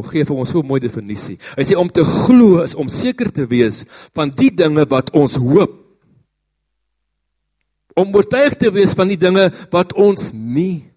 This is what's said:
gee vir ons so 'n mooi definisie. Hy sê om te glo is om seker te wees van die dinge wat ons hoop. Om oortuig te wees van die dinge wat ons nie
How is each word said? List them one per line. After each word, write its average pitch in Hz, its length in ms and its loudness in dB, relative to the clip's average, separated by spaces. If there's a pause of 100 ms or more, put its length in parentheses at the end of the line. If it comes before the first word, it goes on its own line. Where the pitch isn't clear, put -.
(120)
gee 151 160 -2
vir 143 80 -4
ons 127 160 -6
so 175 80 0
'n 143 80 -4
mooi 135 160 -2
definisie. 104 540 -10 (180)
Hy 139 80 -2
sê 135 160 2
om 180 80 2
te 175 160 2
glo 220 580 4
is - 140 -6
om 135 140 -6
seker 247 420 -6
te 139 160 -4
wees 117 380 0 (280)
van 151 160 -2
die 131 220 0
dinge 156 340 2
wat 131 260 -2
ons 143 240 2
hoop. 135 420 0 (2250)
Om 196 200 0
oortuig 254 440 2
te 226 120 2
wees 196 220 2
van 190 140 0
die 196 100 -2
dinge 185 340 2 (200)
wat 180 220 -2
ons 202 400 0
nie 135 640 -6